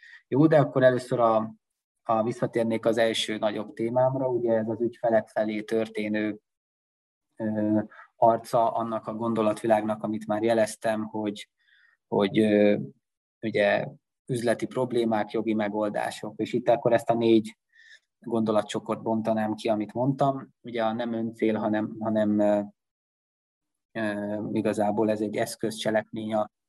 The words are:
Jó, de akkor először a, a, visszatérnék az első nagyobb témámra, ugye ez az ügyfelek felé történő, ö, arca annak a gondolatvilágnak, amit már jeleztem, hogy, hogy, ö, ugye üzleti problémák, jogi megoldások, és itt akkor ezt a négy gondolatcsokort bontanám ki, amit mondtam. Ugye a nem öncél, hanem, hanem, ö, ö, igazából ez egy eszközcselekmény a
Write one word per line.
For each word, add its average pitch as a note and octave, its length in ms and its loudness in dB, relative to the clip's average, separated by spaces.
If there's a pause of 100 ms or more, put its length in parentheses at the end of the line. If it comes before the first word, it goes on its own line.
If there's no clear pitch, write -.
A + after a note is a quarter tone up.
(260)
Jó, C#3+ 200 6
de D#3 120 8
akkor C#3 240 4
először B2+ 360 4
a, A2 360 2 (480)
a, A2 200 0
visszatérnék A2+ 640 -2
az A2+ 120 2
első A2+ 400 0
nagyobb G#2 360 -4
témámra, B2+ 540 0
ugye A#2 300 0
ez A2 100 -2
az A2+ 140 -6
ügyfelek A2+ 460 0
felé G#2+ 340 -4
történő, G#2+ 800 -4 (960)
ö, G#2+ 440 0 (360)
arca A2+ 560 2
annak A2+ 360 -6
a A2+ 60 -6
gondolatvilágnak, A2 920 0
amit G#2+ 240 -6
már G#2 160 -2
jeleztem, A2 600 0
hogy, G#2+ 460 -8 (580)
hogy, G2+ 320 2
ö, G#2 380 6 (640)
ugye G#2 460 0 (380)
üzleti A#2 400 -2
problémák, A#2 640 -2
jogi A2 220 -2
megoldások, G#2+ 840 -4
és A2 140 -4
itt B2 160 0
akkor A#2 240 2
ezt - 160 2
a A#2 40 2
négy A2+ 440 4 (680)
gondolatcsokort A2 760 -2
bontanám A2 520 -2
ki, A2 160 -4
amit G#2+ 240 -2
mondtam. C3+ 560 -2 (120)
Ugye A#2 220 -4
a A2 100 0
nem A#2 200 -4
öncél, A2+ 420 -2
hanem, G#2+ 440 -2
hanem, G#2+ 400 0
ö, G#2 220 2 (1300)
ö, G#2 600 -4
igazából G#2+ 580 0
ez G#2+ 120 0
egy G#2+ 140 -4
eszközcselekmény A2 1000 -4
a G#2+ 160 -2 (200)